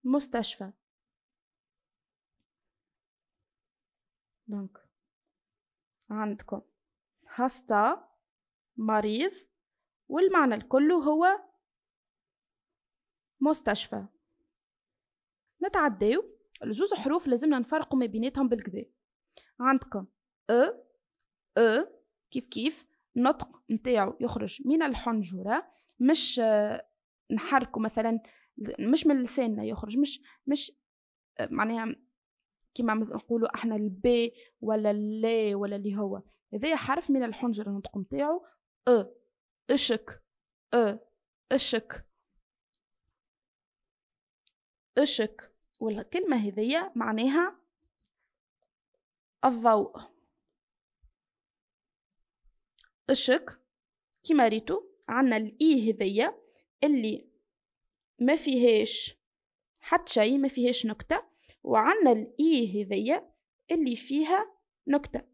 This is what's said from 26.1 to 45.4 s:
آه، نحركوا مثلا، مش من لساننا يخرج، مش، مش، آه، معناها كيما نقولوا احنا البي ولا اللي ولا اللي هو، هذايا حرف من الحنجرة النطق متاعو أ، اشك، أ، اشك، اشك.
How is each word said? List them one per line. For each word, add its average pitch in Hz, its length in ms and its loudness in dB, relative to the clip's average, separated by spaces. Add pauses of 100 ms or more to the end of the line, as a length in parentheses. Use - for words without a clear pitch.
آه، 214 480 0 (440)
نحركوا 269 500 -2
مثلا، 220 380 -2 (720)
مش 320 160 2
من 277 140 4
لساننا 226 420 -2
يخرج، 214 340 -6
مش، 285 240 -2 (260)
مش، 285 240 -2 (680)
آه، 104 120 -4
معناها 226 440 -4 (760)
كيما 233 200 -2
نقولوا 220 600 -2
احنا 220 200 -4
البي 233 580 0 (280)
ولا 214 300 0
اللي 214 640 -2
ولا 202 200 -4
اللي 202 220 -6
هو، 196 240 -6 (320)
هذايا 285 220 -2
حرف 285 340 -4
من 269 140 2
الحنجرة 214 460 -4
النطق 196 280 -8
متاعو 285 480 -4 (420)
أ، 233 180 4 (640)
اشك، - 540 -2 (500)
أ، 220 260 2 (520)
اشك، - 560 -2 (3000)
اشك. - 540 -2 (280)